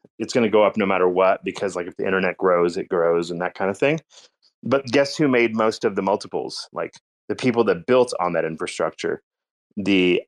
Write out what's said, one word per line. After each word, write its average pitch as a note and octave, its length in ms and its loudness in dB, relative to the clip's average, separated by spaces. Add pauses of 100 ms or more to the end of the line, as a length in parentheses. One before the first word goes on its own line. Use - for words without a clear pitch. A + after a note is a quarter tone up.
(200)
it's A2 140 -8
gonna A#2 160 2
go G#2+ 140 6
up G2 140 2
no G#2 80 0
matter F#2 220 2
what, F#2 360 2
because, F#2 320 -6
like, F2+ 120 -6
if - 80 -14
the G2+ 100 -6
internet F#2+ 320 0
grows, F2 400 2
it - 120 -6
grows," E2+ 420 0
and E2+ 100 -6
that F2+ 140 -6
kind G2 160 -2
of G2+ 60 -6
thing. D3+ 220 0 (640)
But C3+ 240 0
guess C#3 320 0
who D#3 100 2
made A#2+ 280 2
most A2 300 0
of G#2 100 -2
the G2 80 -2
multiples? F#2+ 680 -4
Like, - 220 -8 (340)
the G#2 80 -6
people A#2 280 2
that F2 240 -2
built B2+ 320 2
on F2 140 -2
that E2 120 0
infrastructure, E2 800 -6 (520)
the F#2 520 2